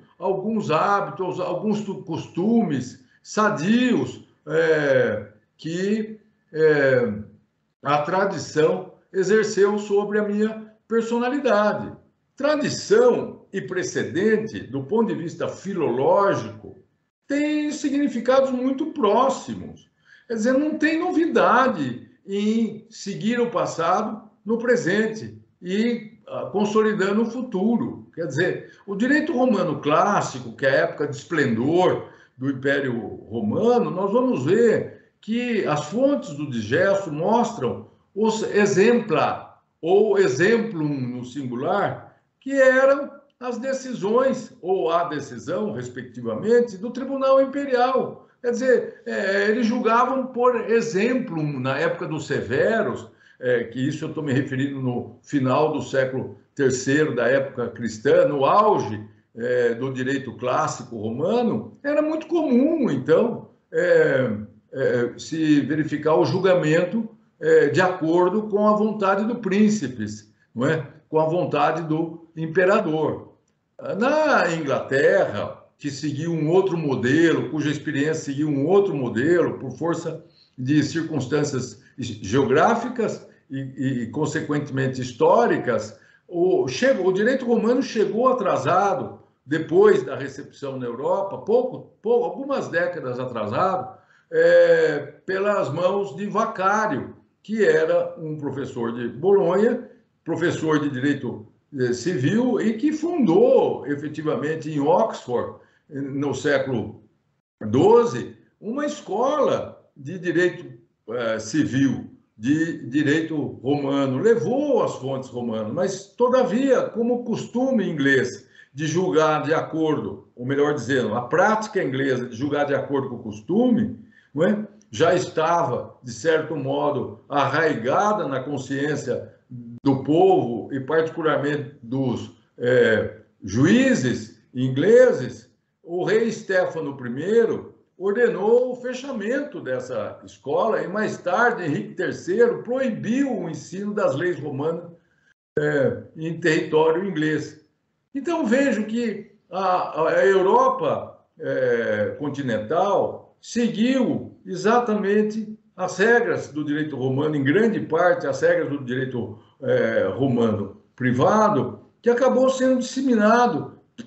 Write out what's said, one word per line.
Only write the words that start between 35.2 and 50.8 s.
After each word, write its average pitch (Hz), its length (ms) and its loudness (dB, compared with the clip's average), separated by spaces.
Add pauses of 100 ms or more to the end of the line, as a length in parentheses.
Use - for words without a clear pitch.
as 151 180 -2
fontes 247 500 0
do 143 140 -6
digesto 151 640 0
mostram 156 800 -2 (240)
os 214 280 0
exempla, 196 1200 2 (200)
ou 196 360 4
exemplum 170 680 2
no 123 380 -6
singular, 139 920 -4 (220)
que 269 200 -8
eram 262 520 4 (280)
as 240 180 -8
decisões, 247 1040 -2
ou 175 300 0
a 170 140 2
decisão, 147 680 -6
respectivamente, 123 1040 -2
do 214 120 -10
Tribunal 269 520 2
Imperial. 262 880 -2 (140)
Quer 240 100 -2
dizer, 233 540 0
é, 202 440 0
eles 226 180 2
julgavam 240 600 2
por 233 420 0
exemplo, 214 720 0 (180)